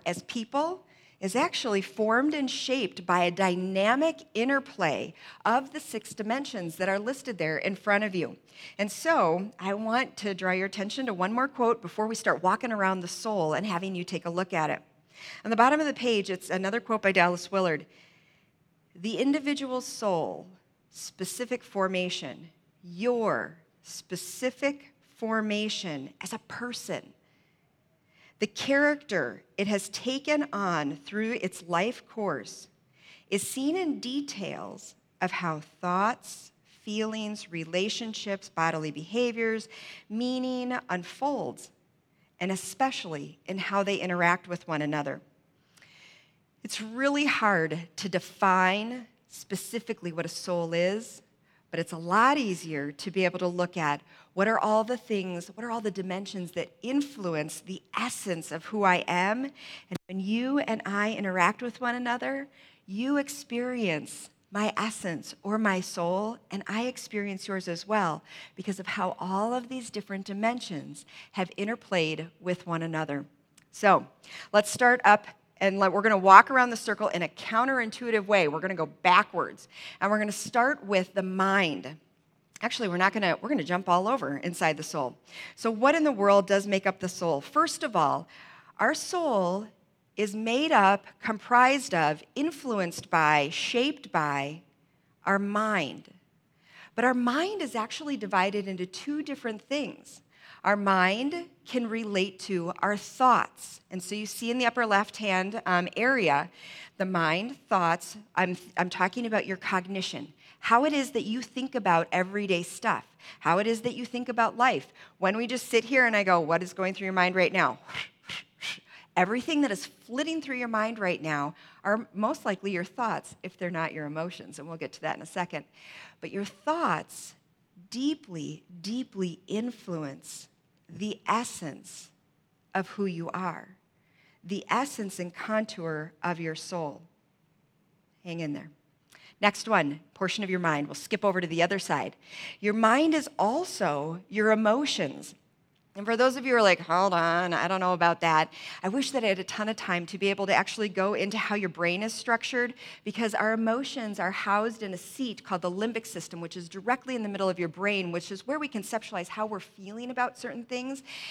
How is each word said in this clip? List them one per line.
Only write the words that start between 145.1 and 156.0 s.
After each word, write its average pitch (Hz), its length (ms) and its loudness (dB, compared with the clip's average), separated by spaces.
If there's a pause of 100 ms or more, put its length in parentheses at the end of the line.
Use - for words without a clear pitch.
And 202 120 -10
for 233 100 0
those 254 200 4
of 262 60 -8
you 254 100 0
who 240 40 6
are 226 60 6
like, 185 160 8
"Hold 180 340 2
on, 170 400 2
I 165 140 2
don't 190 120 0
know 180 140 2
about 170 280 4
that," 160 300 4 (300)
I 185 80 -2
wish 269 220 0
that 254 120 -2
I 220 40 2
had 190 100 2
a 185 60 -6
ton 214 260 -6
of 220 60 -2
time 175 320 -2
to 196 100 -10
be 196 140 2
able 196 160 -2
to 190 80 4
actually 226 340 0
go 190 240 0
into 196 240 -2
how 214 160 -2
your 202 160 0
brain 175 320 -2
is 220 100 -4
structured, 240 640 -2 (300)
because 214 320 -4
our 220 180 2
emotions 226 640 -2
are 180 120 0
housed 214 500 0
in 190 140 -8
a - 20 -8
seat - 460 -8
called 180 180 -4
the 180 80 -2
limbic 220 380 -4